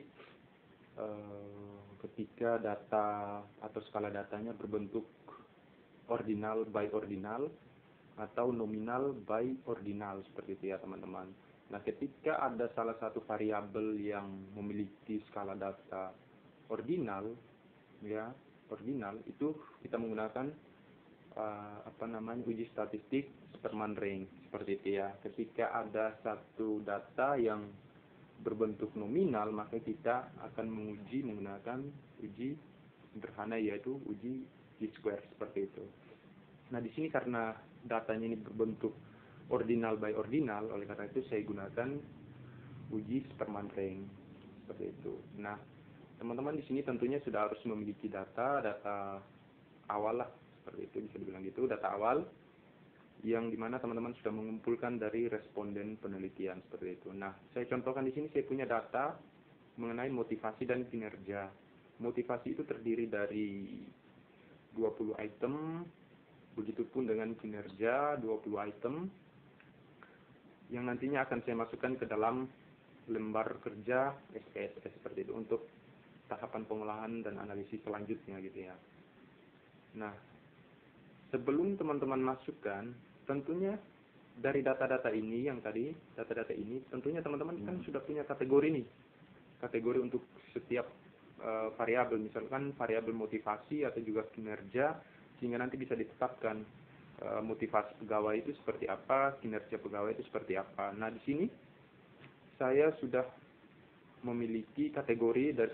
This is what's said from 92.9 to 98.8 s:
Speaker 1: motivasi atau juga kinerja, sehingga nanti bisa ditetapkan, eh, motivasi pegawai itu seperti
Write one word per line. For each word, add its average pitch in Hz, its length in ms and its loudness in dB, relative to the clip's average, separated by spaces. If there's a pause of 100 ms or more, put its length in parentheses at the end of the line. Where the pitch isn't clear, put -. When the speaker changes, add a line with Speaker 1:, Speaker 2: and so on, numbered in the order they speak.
Speaker 1:
motivasi 110 720 0
atau 117 160 0
juga 110 320 2
kinerja, 110 640 0 (400)
sehingga 120 240 2
nanti 127 160 0
bisa 127 160 -2
ditetapkan, 110 880 0 (320)
eh, 107 320 -2
motivasi 107 580 2
pegawai 107 380 4
itu 143 160 -2
seperti - 320 0